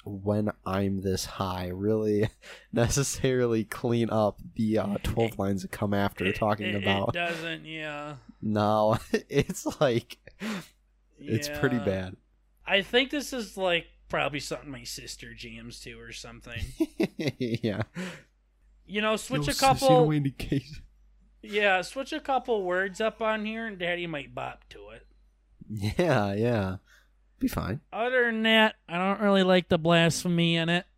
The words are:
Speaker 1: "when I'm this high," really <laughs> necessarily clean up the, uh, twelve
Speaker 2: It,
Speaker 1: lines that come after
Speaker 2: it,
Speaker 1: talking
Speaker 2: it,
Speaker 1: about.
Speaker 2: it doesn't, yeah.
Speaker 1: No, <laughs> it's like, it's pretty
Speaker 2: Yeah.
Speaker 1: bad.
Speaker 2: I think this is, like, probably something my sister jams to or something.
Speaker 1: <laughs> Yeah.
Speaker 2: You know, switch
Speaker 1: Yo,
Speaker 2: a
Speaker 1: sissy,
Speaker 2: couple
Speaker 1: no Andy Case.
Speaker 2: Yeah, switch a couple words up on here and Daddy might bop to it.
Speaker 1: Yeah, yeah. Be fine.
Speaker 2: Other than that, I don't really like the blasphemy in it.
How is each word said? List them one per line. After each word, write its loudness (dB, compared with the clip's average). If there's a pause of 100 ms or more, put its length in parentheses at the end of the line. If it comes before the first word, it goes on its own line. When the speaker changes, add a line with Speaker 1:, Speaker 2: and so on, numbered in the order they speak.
Speaker 1:
"when 0 (140)
I'm 0
this -2
high," -4
really 2 (220)
<laughs> -20
necessarily 2
clean 0
up 2 (160)
the, 2
uh, 0
twelve 0
Speaker 2:
It, -12
Speaker 1:
lines 0
that -10
come -2
after 0
Speaker 2:
it, 0
Speaker 1:
talking 0
Speaker 2:
it, -2
Speaker 1:
about. 0
Speaker 2:
it -2
doesn't, -6
yeah. -10 (260)
Speaker 1:
No, 2
<laughs> -14 (180)
it's 0 (160)
like, 0 (1000)
it's -4 (100)
pretty 2
Speaker 2:
Yeah. -2
Speaker 1:
bad. -4 (500)
Speaker 2:
I 0
think 0
this -6
is, -8
like, -2 (200)
probably -4
something -10
my -14
sister -14
jams -16
to -16
or -18
something. -14
Speaker 1:
<laughs> -12 (640)
Yeah. -2 (1040)
Speaker 2:
You -4
know, 2
switch -2
Speaker 1:
Yo, 0
Speaker 2:
a -2
Speaker 1:
sissy, -4
Speaker 2:
couple 6 (160)
Speaker 1:
no 4
Andy 0
Case. -4 (600)
Speaker 2:
Yeah, 2
switch -8
a -4
couple 0
words -2
up -2
on 0
here -6
and -10
Daddy -4
might -8
bop -10
to -18
it. -20 (920)
Speaker 1:
Yeah, 2
yeah. 0 (640)
Be 0
fine. -4 (140)
Speaker 2:
Other 2
than 0
that, 6 (140)
I -4
don't 0
really 6
like 6
the 6
blasphemy 4
in 0
it. 2 (120)